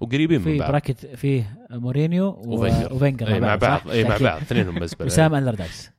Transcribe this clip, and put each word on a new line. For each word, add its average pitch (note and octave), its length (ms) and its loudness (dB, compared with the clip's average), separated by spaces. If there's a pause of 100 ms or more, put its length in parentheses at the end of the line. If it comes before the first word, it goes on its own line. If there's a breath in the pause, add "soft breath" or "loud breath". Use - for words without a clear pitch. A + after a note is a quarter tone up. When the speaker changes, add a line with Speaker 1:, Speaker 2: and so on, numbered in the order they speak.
Speaker 1:
وقريبين C#3+ 380 0
من F2+ 40 -4
Speaker 2:
في D3 160 0
Speaker 1:
بعض. D#3 120 -2
Speaker 2:
براكت C#3+ 340 -2
فيه C3 680 -4
مورينيو C#3+ 540 0
و-، F#3+ 200 -6
Speaker 1:
وفينجر. A2+ 480 0
Speaker 2:
وفينجر C3 340 0
Speaker 1:
إي، G#2 120 2
مع G#2 160 2
بعض. G2 240 2
Speaker 2:
صح؟ - 80 -14
Speaker 1:
إي، A2 160 2
مع A2 100 2
Speaker 2:
أوكي. A2 100 2
Speaker 1:
بعض، F2 180 2
اثنينهم G2+ 340 0
مزبلة. F2 340 -6
Speaker 2:
<laughs> - 20 -2
وسام D#3+ 220 6
Speaker 1:
إي. C#3+ 60 0
Speaker 2:
ألردايس G#2+ 600 -4